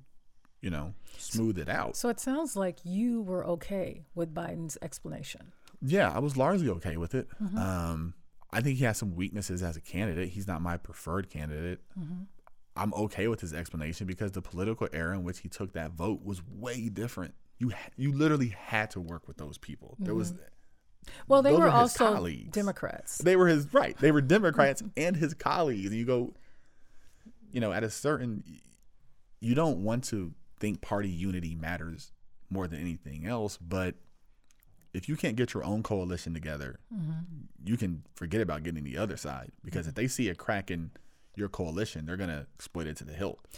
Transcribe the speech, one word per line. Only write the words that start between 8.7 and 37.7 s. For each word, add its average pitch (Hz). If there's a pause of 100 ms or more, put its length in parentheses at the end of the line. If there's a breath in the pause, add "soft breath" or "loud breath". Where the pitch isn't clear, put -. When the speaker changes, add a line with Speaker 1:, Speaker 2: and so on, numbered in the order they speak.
Speaker 1:
he 139
has 110
some 95
weaknesses 92
as 82
a -
candidate. 92
He's 98
not 82
my 87
preferred -
candidate. 76 (180)
Speaker 2:
Mm-hmm. 180 (520)
Speaker 1:
I'm 104
okay 104
with 113
his 80
explanation 82
because 92
the 98
political 104
era 82
in 90
which 90
he 92
took -
that 80
vote 87
was 95
way 117
different. 98 (240)
You 120
ha-, -
you 139
literally 143
had 107
to 92
work 82
with -
those 73
people. -
There 92
was -
Speaker 2:
Mm-hmm. - (840 loud breath)
Well, 269
they 277
Speaker 1:
those 320
Speaker 2:
were 330
Speaker 1:
were 277
his 240
Speaker 2:
also 240
Speaker 1:
colleagues. 156
Speaker 2:
Democrats. -
Speaker 1:
They 180
were 180
his, 147
right. -
They 156
were 147
Democrats 151
Speaker 2:
<laughs> -
Speaker 1:
and 175
his 156
colleagues. 131
And 107
you 117
go, 123 (1160 loud breath)
you 123
know, 107
at 107
a 110
certain, 123 (960)
you 117
don't 151
want 117
to 92 (260)
think 107
party 101
unity 87
matters 80 (380)
more 92
than 73
anything 80
else, 110
but 90 (1000)
if 92
you 151
can't 117
get 123
your 90
own 107
coalition 90
together, 76 (140)
Speaker 2:
Mm-hmm. 160 (520)
Speaker 1:
you 117